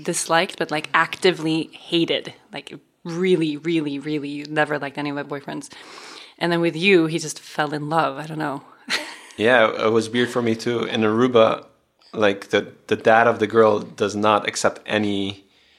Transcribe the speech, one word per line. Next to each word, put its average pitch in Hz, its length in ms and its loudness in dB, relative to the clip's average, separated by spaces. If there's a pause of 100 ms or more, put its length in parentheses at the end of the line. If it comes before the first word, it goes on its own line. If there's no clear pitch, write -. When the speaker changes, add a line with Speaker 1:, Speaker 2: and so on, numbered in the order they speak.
Speaker 1:
disliked, 170 560 -2
but, 156 120 -4
like, 151 240 -6
actively 160 760 0
hated. 165 600 -4 (200)
Like, - 220 -14 (300)
really, 165 520 0
really, 147 420 -4
really 147 500 -6
never 151 300 0
liked 139 200 -8
any 147 120 -4
of 143 60 -6
my 143 80 -6
boyfriends. 147 480 -12 (680)
And 170 140 0
then 170 80 0
with 165 160 0
you, 170 300 4
he 160 120 -4
just 151 220 -8
fell 151 340 -6
in 147 140 -6
love. 143 300 -2
I 151 80 -12
don't 156 120 -10
know. 147 240 -6 (260)
<laughs> - 100 -4 (400)
Speaker 2:
Yeah, 113 480 4
it 107 60 4
was 110 160 2
weird 120 220 0
for 123 100 -2
me 113 160 0
too. 113 280 -4
In 117 180 -2
Aruba, 110 640 4 (480)
like, 101 340 0
the, - 240 -2 (140)
the 104 100 -2
dad 113 300 4
of 113 120 2
the 107 80 2
girl 110 340 4
does 104 360 -6
not 104 320 2
accept - 380 -2
any. 101 580 -4 (340)